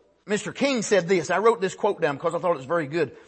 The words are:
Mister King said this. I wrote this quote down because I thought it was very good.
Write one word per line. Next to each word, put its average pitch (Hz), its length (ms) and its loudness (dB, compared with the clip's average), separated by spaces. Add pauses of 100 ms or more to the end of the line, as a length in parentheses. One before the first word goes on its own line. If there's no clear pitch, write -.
(240)
Mister 190 260 -4
King 254 300 0
said 180 280 2
this. 180 220 2
I 175 100 2
wrote 233 200 4
this 190 140 -2
quote 208 260 -2
down 151 140 0
because 165 200 -2
I 170 40 -2
thought 175 140 0
it 165 40 -4
was 135 80 -10
very 160 220 -2
good. 151 280 -4 (140)